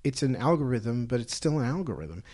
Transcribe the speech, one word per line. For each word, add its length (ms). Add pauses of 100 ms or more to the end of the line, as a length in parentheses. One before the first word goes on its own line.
it's 200
an 120
algorithm, 720
but 120
it's 160
still 240
an 60
algorithm. 580 (100)